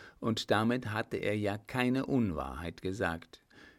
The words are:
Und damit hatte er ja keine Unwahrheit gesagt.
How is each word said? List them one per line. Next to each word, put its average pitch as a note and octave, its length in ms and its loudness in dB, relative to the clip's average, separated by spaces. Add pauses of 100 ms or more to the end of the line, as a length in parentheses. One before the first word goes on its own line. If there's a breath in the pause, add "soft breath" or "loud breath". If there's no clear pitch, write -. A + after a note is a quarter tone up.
(180 loud breath)
Und - 320 0
damit A#2 420 2
hatte A2+ 240 -2
er G#2 200 0
ja G#2 200 0
keine B2+ 500 0
Unwahrheit E2 760 -2
gesagt. F#2 600 -4 (360 loud breath)